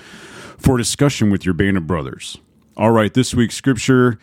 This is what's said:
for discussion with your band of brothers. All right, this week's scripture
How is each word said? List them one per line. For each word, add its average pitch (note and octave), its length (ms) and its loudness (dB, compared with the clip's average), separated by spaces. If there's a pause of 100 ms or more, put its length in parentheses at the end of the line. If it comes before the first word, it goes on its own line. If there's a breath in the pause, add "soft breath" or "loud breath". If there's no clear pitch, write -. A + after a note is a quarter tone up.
(600 loud breath)
for C3 180 2
discussion A#2 540 0
with F#2+ 120 -2
your F2+ 120 0
band G2 200 0
of E2 120 -4
brothers. D2+ 500 -8 (380)
All A2 160 2
right, G#2+ 240 2
this B2+ 180 0
week's A#2+ 220 0
scripture B2 680 2